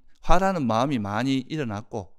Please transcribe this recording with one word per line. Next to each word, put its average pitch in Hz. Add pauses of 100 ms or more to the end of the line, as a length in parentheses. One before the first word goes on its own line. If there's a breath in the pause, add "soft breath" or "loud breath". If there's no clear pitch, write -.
(220)
화라는 180
마음이 120
많이 110
일어났고 117